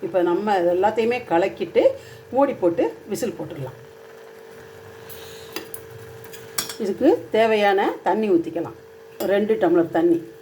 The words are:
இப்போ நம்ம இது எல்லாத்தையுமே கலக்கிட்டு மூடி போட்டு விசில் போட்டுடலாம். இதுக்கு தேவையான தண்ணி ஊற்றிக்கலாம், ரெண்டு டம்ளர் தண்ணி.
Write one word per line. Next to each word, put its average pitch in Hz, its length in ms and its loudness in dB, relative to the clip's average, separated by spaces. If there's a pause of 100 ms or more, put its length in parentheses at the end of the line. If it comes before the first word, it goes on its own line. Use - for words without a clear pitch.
இப்போ 185 220 0
நம்ம 196 320 2
இது 175 160 2
எல்லாத்தையுமே 220 420 2 (140)
கலக்கிட்டு 202 520 2 (500)
மூடி 262 280 4
போட்டு 175 220 2 (280)
விசில் 196 260 -4
போட்டுடலாம். 135 400 -10 (3000)
இதுக்கு 202 260 2 (260)
தேவையான 214 540 4 (180)
தண்ணி 208 280 0
ஊற்றிக்கலாம், 165 440 -4 (540)
ரெண்டு 208 220 2 (100)
டம்ளர் 170 340 4
தண்ணி. 170 200 4 (220)